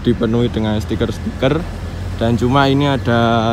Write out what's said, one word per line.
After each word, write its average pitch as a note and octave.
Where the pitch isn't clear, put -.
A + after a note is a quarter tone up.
dipenuhi A#2
dengan G#2+
stiker-stiker. A#2
Dan A#2
cuma C3+
ini C#3+
ada A#2